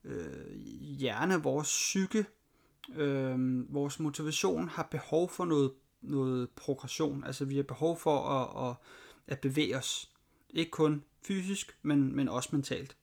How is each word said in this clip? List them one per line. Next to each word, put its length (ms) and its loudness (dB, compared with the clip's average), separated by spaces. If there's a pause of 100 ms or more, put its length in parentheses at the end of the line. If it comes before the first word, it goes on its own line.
øh, 560 -8 (220)
hjerne, 600 0
vores 240 2
psyke, 580 2 (720)
øhm, 760 2
vores 300 -2
motivation 680 0
har 240 -6
behov 380 2
for 160 -4
noget, 260 4 (300)
noget 480 0
progression. 720 -2
Altså, 220 -4
vi 100 -2
har 80 2
behov 340 0
for 320 2
at, 400 0
at, 60 -6 (520)
at 120 -6
bevæge 380 2
os. 340 -6 (380)
Ikke 220 -2
kun 320 2 (200)
fysisk, 580 -4
men, 340 4
men 140 2
også 220 -2
mentalt. 520 -2